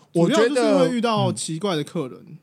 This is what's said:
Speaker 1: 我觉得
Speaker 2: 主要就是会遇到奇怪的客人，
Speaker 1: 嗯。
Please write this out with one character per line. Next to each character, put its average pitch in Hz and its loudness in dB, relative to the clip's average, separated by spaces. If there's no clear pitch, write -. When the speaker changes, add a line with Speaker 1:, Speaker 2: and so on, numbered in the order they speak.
Speaker 1:
我 170 4
觉 294 2
得 453 4
Speaker 2:
主 294 -2
要 247 2
就 285 2
是 277 4
会 254 2
遇 233 -2
到 208 0
奇 - -8
怪 190 -4
的 151 -2
客 143 -8
人， 90 -18
Speaker 1:
嗯。 156 -18